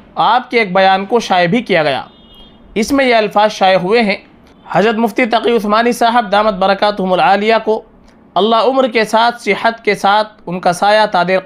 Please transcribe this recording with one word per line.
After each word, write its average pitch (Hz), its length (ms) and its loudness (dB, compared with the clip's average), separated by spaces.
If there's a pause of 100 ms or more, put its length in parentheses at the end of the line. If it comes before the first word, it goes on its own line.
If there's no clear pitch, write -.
(140)
آپ 233 360 0
کے 240 80 0
ایک 202 160 -2
بیان 190 320 2
کو 233 140 0
شائع 180 260 0
بھی 208 160 0
کیا 170 200 0
گیا۔ 139 200 -2 (720)
اس 220 180 -4
میں 277 120 0
یہ 233 100 2
الفاظ 214 380 0
شائع 190 260 2
ہوئے 202 240 0
ہیں، 202 140 -2 (500)
حضرت 208 280 0
مفتی 233 320 -2
تقی 233 300 0
عثمانی 214 360 0
صاحب 233 400 0
دامت 214 220 2
برکاتہم 196 580 0
العالیہ 196 420 2 (100)
کو 220 160 -2 (540)
اللہ 220 340 0
عمر 262 200 2
کے 220 160 -2
ساتھ، 233 380 0
صحت 226 420 -4
کے 208 100 0
ساتھ 208 520 -2
ان 180 140 -8
کا 175 120 0
سایہ 208 400 2
تا 180 160 2
دیر 190 180 0